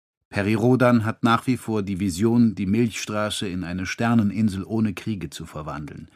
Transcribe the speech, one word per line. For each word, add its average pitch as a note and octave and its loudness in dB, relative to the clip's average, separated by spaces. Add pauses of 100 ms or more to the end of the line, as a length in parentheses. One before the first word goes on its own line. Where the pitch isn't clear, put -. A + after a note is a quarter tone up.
(280)
Peri G2+ 0
Rodan A#2+ 4
hat A2 -4
nach A#2 2
wie B2+ 0
vor A2 -4
die F#2 -4
Vision, G#2+ 2
die G2+ -2
Milchstraße G#2 -2
in F2+ -6
eine F2+ -6
Sterneninsel G#2 0
ohne A2 -2
Kriege F2 -8
zu D#2+ -12
verwandeln. D2+ -12